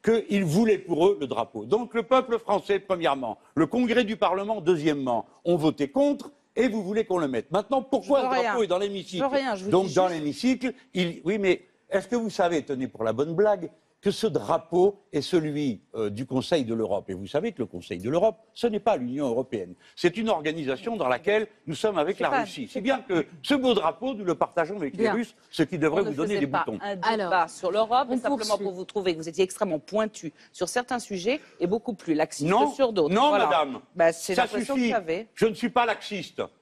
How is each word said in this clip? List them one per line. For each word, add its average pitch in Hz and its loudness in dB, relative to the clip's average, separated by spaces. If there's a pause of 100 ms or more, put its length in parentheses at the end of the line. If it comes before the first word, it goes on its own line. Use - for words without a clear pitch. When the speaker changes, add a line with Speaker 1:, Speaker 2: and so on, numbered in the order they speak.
Speaker 1:
Qu'ils 208 2
voulaient 196 4
pour 170 2
eux 202 4
le 135 -4
drapeau. 110 -4
Donc 214 -2
le 233 0
peuple 254 2
français, 202 0
premièrement, 139 -2 (160)
le 160 2
Congrès 240 2
du 214 -2
Parlement, 202 0
deuxièmement, 147 0 (180)
ont 175 2
voté 160 0
contre 285 0 (240)
et 240 4
vous 220 0
voulez 214 -2
qu'on 185 0
le 151 0
mette. 123 -4
Maintenant, 226 0
pourquoi 269 0
Speaker 2:
Je 254 2
veux 254 0
Speaker 1:
le 262 2
drapeau 220 0
Speaker 2:
rien. 220 2
Speaker 1:
est - 0
dans 180 0
Speaker 2:
Je - -2
veux 202 -2
Speaker 1:
l'hémicycle ? 185 -4
Speaker 2:
rien, 269 -2
je 185 -8
vous 214 -4
Speaker 1:
Donc 190 4
Speaker 2:
dis 147 -6
Speaker 1:
dans 185 4
Speaker 2:
juste 170 -2
Speaker 1:
l'hémicycle, 240 -2 (200)
il, 175 -2
oui, 208 0
mais - 2 (200)
est-ce 196 0
que 247 0
vous 226 0
savez, 170 2
tenez 131 -4
pour 113 -6
la 110 2
bonne 151 -2
blague, 196 2 (300)
que 202 2
ce 208 -2
drapeau 165 2 (140)
est 143 0
celui, 147 0 (140)
euh, 107 -2
du 110 -8
Conseil 131 0
de 110 -2
l'Europe ? 101 -2
Et 95 -6
vous 95 -10
savez 190 -4
que - -16
le 107 -2
Conseil 87 -10
de 110 -6
l'Europe, 185 2 (180)
ce - -4
n'est 214 0
pas 208 2
l'Union 131 -4
européenne. 101 -4 (180)
C'est 180 0
une 220 -2
organisation 160 -2
dans 156 -2
laquelle 202 0 (220)
nous 151 -6
sommes 202 0
avec 160 0
Speaker 2:
C'est - -2
Speaker 1:
la 156 2
Speaker 2:
pas, 269 2
Speaker 1:
Russie. 214 -8
Speaker 2:
c'est - -8
Speaker 1:
Si - -
bien 262 0
Speaker 2:
pas. 196 -6
Speaker 1:
que - -4 (180)
ce 285 2
beau 254 2
drapeau, 175 0
nous 202 -10
le 170 0
partageons 170 -2
avec 165 -6
les 220 0
Speaker 3:
Bien. 214 2
Speaker 1:
Russes, 226 -4 (160)
ce 160 0
qui 165 -2
devrait 156 2
Speaker 2:
On 202 0
ne - -4
Speaker 1:
vous 139 -6
donner 165 -2
Speaker 2:
faisait 196 0
Speaker 1:
des 135 -8
Speaker 2:
pas 170 0
Speaker 1:
boutons. 110 -6
Speaker 2:
un 139 -6
débat 180 -4
Speaker 3:
Alors, 185 2
Speaker 2:
sur - -6
l'Europe, 220 2
Speaker 3:
on 254 -2
Speaker 2:
mais - -2
simplement 226 -2
Speaker 3:
poursuit. 214 -2
Speaker 2:
pour 196 -4
vous 180 -10
trouver 185 -2
que 160 -4
vous 160 -8
étiez 175 0
extrêmement 185 -2
pointu 208 -4 (180)
sur - -4
certains 247 -4
sujets 208 -4 (200)
et 175 0
beaucoup 220 -4
plus 160 -4
laxiste 151 -2
Speaker 1:
Non, 254 2
Speaker 2:
sur 247 0
d'autres. 170 2
Speaker 1:
non, 262 4
Speaker 2:
Voilà. 302 4
Speaker 1:
madame. 147 0 (140)
Speaker 2:
Bah, 165 6
c'est - -4
Speaker 1:
Ça 247 4
Speaker 2:
l'impression 233 -2
Speaker 1:
suffit. 247 2
Speaker 2:
que 233 0
j'avais. 180 -4
Speaker 1:
Je 220 4
ne 220 0
suis 240 -4
pas 240 4
laxiste. 196 -6 (200)